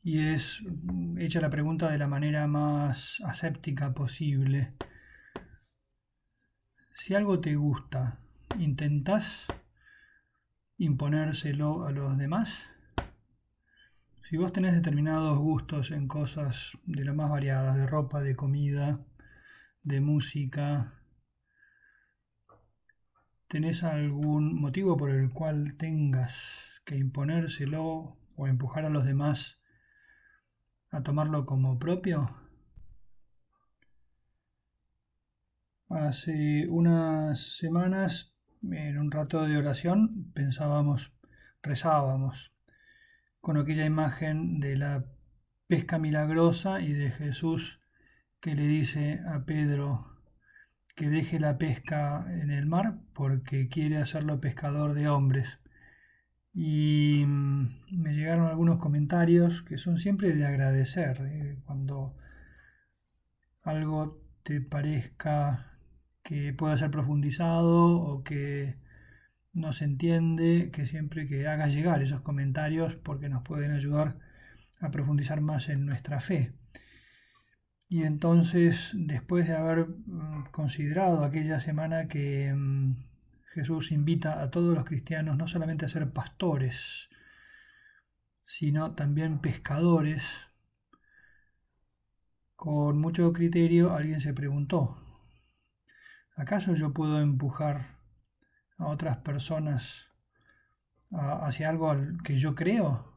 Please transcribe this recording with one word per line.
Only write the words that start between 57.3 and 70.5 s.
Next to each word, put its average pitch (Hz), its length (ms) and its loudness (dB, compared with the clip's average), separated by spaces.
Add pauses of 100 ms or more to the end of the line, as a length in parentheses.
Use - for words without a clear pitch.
me 165 220 0
llegaron 165 340 2
algunos 165 320 4
comentarios 170 840 4
que 143 140 -8
son 170 200 0
siempre 196 360 2
de 147 120 2
agradecer, 135 800 0
eh, 143 400 -6
cuando 139 500 -6 (1500)
algo 156 580 -2 (220)
te 147 180 -4
parezca 147 1160 -2 (440)
que 143 300 -4
pueda 151 240 0
ser 151 140 0
profundizado 165 1080 4
o 143 240 -4
que 143 540 -4 (760)
no 156 200 -4
se 151 120 -4
entiende, 165 840 4